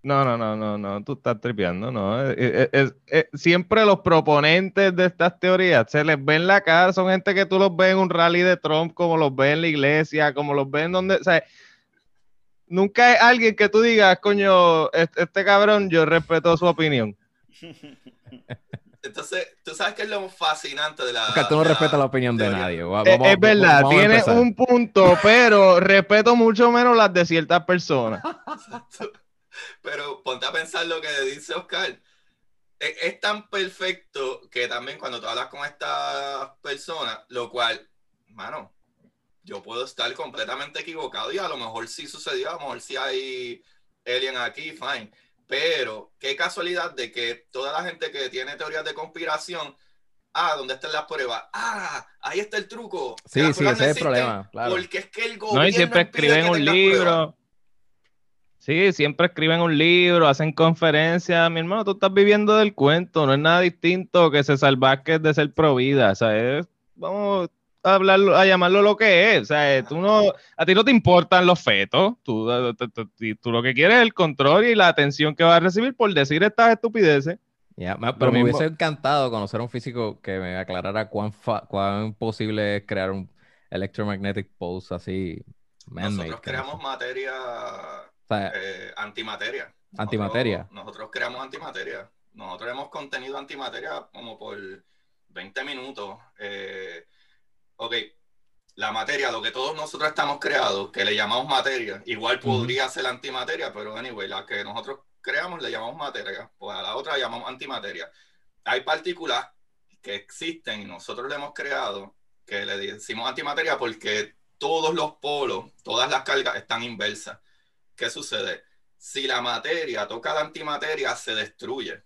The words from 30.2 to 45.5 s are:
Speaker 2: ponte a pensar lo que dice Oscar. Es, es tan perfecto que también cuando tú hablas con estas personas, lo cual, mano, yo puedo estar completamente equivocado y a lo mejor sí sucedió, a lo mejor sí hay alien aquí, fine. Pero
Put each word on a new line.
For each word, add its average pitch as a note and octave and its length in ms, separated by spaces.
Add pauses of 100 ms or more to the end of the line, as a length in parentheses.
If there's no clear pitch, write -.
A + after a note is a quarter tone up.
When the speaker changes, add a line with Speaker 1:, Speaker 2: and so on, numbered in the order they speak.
Speaker 2:
ponte B2+ 240
a C3+ 60
pensar D#3+ 340
lo E3 140
que D3+ 80 (240)
dice D#3 220
Oscar. F3 460 (760)
Es, D#3 240
es E3+ 180
tan G#3 280
perfecto F#3 1040
que B2 180
también B2+ 300
cuando B2 220
tú - 60
hablas B2 200
con C#3+ 180
estas C#3+ 840 (100)
personas, C#3 680
lo A#2+ 220
cual, A#2 380 (400)
mano, - 440 (680)
yo G2 200
puedo A#2 220
estar B2 300
completamente C3+ 640
equivocado D#3 520
y G3 60
a G3 100
lo - 80
mejor A2+ 320
sí - 180
sucedió, C#3 440
a - 40
lo E3+ 60
mejor B2 200
sí C3+ 160
hay C3 640 (420)
alien B2+ 320
aquí, C3+ 360
fine. B2 380 (380)
Pero C3+ 720